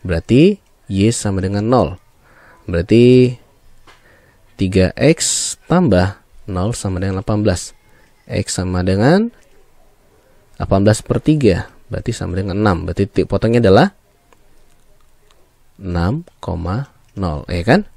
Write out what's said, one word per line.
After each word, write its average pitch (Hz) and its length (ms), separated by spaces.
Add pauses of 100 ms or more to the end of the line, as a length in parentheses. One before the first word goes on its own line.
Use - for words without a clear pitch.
Berarti 123 560 (320)
Y 98 240
sama 95 240
dengan 101 240
nol. 113 260 (800)
Berarti 123 640 (1300)
tiga 92 400
X - 560 (120)
tambah 101 520 (320)
nol 92 240
sama 92 240
dengan 95 240
delapan 107 200
belas. 92 280 (560)
X - 340
sama 90 260
dengan 147 440 (1200)
delapan - 300
belas 107 180
per 117 160
tiga. 127 500 (220)
Berarti 123 240
sama 90 240
dengan 98 180
enam. 90 300
Berarti 98 220
titik - 180
potongnya 113 340
adalah 113 320 (1900)
enam 92 440 (120)
koma 87 560 (240)
nol, 82 320
ya 85 160
kan? 170 160 (160)